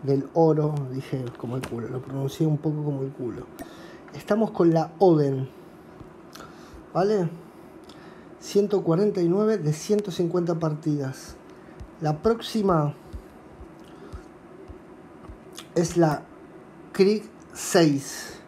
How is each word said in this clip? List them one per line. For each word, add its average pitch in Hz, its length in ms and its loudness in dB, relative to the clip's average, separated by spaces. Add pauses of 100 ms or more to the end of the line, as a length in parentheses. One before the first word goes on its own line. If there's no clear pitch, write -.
Del 139 300 0
oro, 156 400 4 (180)
dije 131 340 -6 (120)
como 120 200 -6
el 131 100 -6
culo, 226 220 -6
lo 127 120 -6
pronuncié 135 460 -2
un 151 100 2
poco 151 260 -2
como 139 200 -2
el 135 80 -6
culo. 123 340 -8 (680)
Estamos 208 380 0
con 170 220 4
la 160 260 2
Oden, 143 500 4 (1400)
¿vale? 185 360 2 (1080)
Ciento 202 440 2
cuarenta 185 380 2
y 170 60 4
nueve 208 300 4
de 151 160 0
ciento 208 380 0
cincuenta 175 440 0
partidas. 151 800 -4 (680)
La 151 200 -2
próxima 196 720 2 (2750)
es 170 220 0
la 156 260 2 (680)
Krieg 202 380 4 (240)
seis. - 960 2